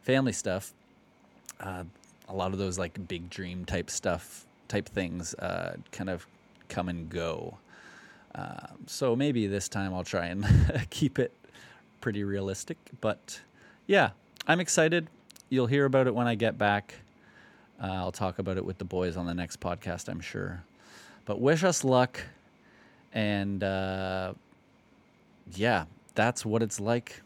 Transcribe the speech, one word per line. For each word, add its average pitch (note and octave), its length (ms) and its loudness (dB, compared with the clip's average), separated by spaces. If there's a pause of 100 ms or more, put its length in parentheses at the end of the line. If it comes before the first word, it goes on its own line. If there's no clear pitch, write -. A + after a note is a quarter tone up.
family C3 320 2
stuff, G2 400 -4 (840)
uh, F#2 240 -8 (440)
a F#2+ 60 -12
lot F#2+ 180 0
of G2 60 -2
those, F#2+ 220 -2
like, F2 280 -4
big F2 220 -8
dream F2+ 340 -8
type F2 280 -2
stuff, - 560 -4 (200)
type G2+ 220 -2
things, F2 460 -4
uh, F2+ 400 -4 (160)
kind F#2+ 180 -6
of F2+ 160 -4 (440)
come F2+ 200 -2
and E2+ 200 -6
go. E2 480 -4 (760)
Um, - 540 -12
so B2 280 0
maybe B2+ 300 2
this G2 220 -2
time F#2+ 260 -2
I'll F#2 120 -4
try F2 220 -2
and G2 180 -4 (400)
<laughs> - 40 -12
keep - 300 0
it - 140 0 (680)
pretty G#2 240 -2
realistic, G2 540 -4 (240)
but - 400 -4 (440)
yeah, F#3 260 6 (360)
I'm E3 120 6
excited. E3 480 4 (420)
You'll B2+ 180 4
hear C#3 180 4
about C3 220 6
it A2+ 80 2
when A#2+ 120 2
I A#2 80 2
get G#2+ 220 2
back. G#2 380 2 (880)
Uh, F#2+ 40 -4
I'll F#2 240 -2
talk F#2 280 -4
about F#2+ 180 -2
it F#2 80 -4
with F#2 120 -6
the G2 80 -8
boys F2+ 320 -2
on F2 80 -4
the E2+ 80 -4
next F2 260 -6
podcast, F2 480 -6
I'm F2 140 -8
sure. F#2 420 -8 (640)
But G2+ 160 -4
wish D#3 220 4
us F3+ 200 4
luck, B2+ 380 4 (920)
and, G2+ 500 0
uh, F#2+ 680 -2 (1200)
yeah, G2 320 4 (300)
that's A#2 300 2
what A2+ 180 2
it's G#2+ 160 -4
like. A#2 460 -2